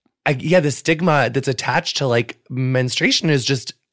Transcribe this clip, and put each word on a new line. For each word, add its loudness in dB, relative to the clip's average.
I, 2
yeah, 4
the 2
stigma 2
that's -2
attached -2
to, -2
like, 0
menstruation 0
is 2
just, -4